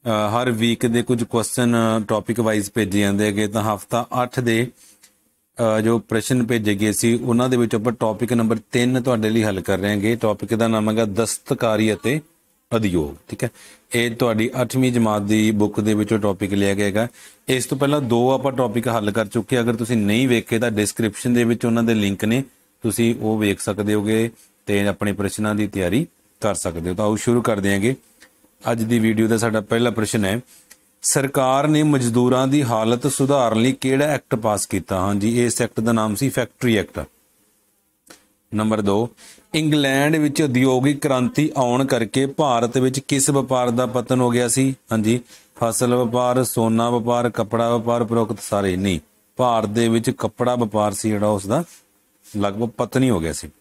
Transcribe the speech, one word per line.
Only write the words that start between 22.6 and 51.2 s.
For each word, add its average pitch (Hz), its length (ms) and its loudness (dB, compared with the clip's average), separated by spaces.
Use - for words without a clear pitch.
ਤੁਸੀਂ 117 360 0
ਉਹ 110 180 -2
ਵੇਖ 104 220 0
ਸਕਦੇ 104 340 -2
ਹੋਗੇ 110 380 0
ਤੇ 101 220 0
ਆਪਣੇ 101 260 -2
ਪ੍ਰਸ਼ਨਾਂ 104 420 -4
ਦੀ 104 120 -2
ਤਿਆਰੀ 98 400 -2
ਕਰ 101 140 -2
ਸਕਦੇ 85 340 -6
ਹੋ। 90 60 -4
ਤਾਂ 107 100 -2
ਆਓ 107 100 2
ਸ਼ੁਰੂ 120 260 0
ਕਰਦੇ 101 320 0
ਹਾਂਗੇ 107 220 0
ਅੱਜ 113 120 -2
ਦੀ 117 160 0
ਵੀਡੀਓ 110 280 2
ਦਾ। 113 100 2
ਸਾਡਾ 110 240 0
ਪਹਿਲਾ 117 300 0
ਪ੍ਰਸ਼ਨ 107 340 -2
ਹੈ, 107 160 -2
ਸਰਕਾਰ 135 640 0
ਨੇ 151 160 2
ਮਜ਼ਦੂਰਾਂ 127 640 2
ਦੀ 143 160 2
ਹਾਲਤ 117 440 0
ਸੁਧਾਰਨ 127 540 2
ਲਈ 127 100 2
ਕਿਹੜਾ 135 340 0
ਐਕਟ 143 300 -4
ਪਾਸ 107 300 -2
ਕੀਤਾ? 95 340 -4
ਹਾਂਜੀ, 104 460 0
ਇਸ 117 160 -2
ਐਕਟ 117 180 -4
ਦਾ 113 120 0
ਨਾਮ 110 240 0
ਸੀ 135 140 -2
ਫੈਕਟਰੀ 120 480 -2
ਐਕਟ। 80 280 -4
ਨੰਬਰ 107 260 0
ਦੋ, 104 280 0
ਇੰਗਲੈਂਡ 147 600 2
ਵਿੱਚ 151 260 0
ਉਦਯੋਗਿਕ 131 600 2
ਕ੍ਰਾਂਤੀ 135 560 0
ਆਉਣ 127 280 2
ਕਰਕੇ 131 400 0
ਭਾਰਤ 127 520 0
ਵਿੱਚ 131 220 0
ਕਿਸ 139 300 -2
ਵਪਾਰ 127 400 0
ਦਾ 123 160 0
ਪਤਨ 123 360 0
ਹੋ 123 80 2
ਗਿਆ 120 180 2
ਸੀ? 131 280 0
ਹਾਂਜੀ, 110 280 2
ਫਸਲ 120 320 0
ਵਪਾਰ, 123 480 0
ਸੋਨਾ 113 460 0
ਵਪਾਰ, 120 400 0
ਕੱਪੜਾ 117 480 0
ਵਪਾਰ, 117 240 0
ਉਪਰੋਕਤ 110 380 -2
ਸਾਰੇ? 98 360 -2
ਨਹੀਂ, 92 240 0
ਭਾਰਤ 113 320 2
ਦੇ 117 180 2
ਵਿੱਚ 113 220 0
ਕੱਪੜਾ 123 460 -2
ਵਪਾਰ 107 360 0
ਸੀ 107 180 -4
ਜਿਹੜਾ, 104 180 0